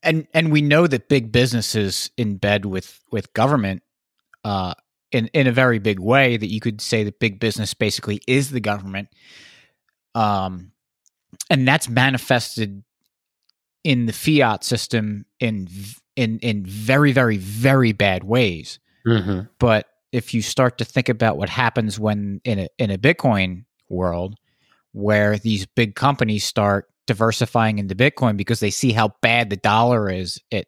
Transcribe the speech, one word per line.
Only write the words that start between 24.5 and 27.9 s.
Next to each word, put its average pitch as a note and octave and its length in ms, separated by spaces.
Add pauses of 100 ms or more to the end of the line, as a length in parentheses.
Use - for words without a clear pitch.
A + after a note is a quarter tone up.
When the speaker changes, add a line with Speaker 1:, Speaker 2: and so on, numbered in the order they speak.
Speaker 1:
where G#2 440
these G#2 300
big A2+ 280
companies A#2 480
start G2+ 440 (200)
diversifying A2 720
into G2 160